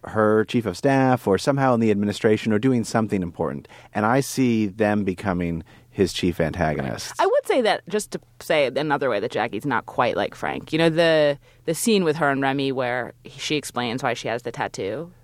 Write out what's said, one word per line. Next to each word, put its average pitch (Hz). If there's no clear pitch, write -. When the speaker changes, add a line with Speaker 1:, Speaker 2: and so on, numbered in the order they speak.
Speaker 1:
her 107
chief 110
of 90
staff 135
or 98
somehow 135
in 117
the 113
administration 104
or 104
doing 123
something 104
important. 78
And 104
I 120
see 120
them 104
becoming 87
his 95
chief 87
antagonists. 73
Speaker 2:
I 330
would 508
say 320
that, 202
just 208
to 180
say 151
another 143
way 104
that 104
Jackie's 113
not 131
quite -
like -
Frank. -
You 156
know, 165
the, 156
the 165
scene 202
with 151
her 151
and 135
Remy 135
where 123
he, -
she -
explains 123
why 123
she -
has 117
the 120
tattoo, 110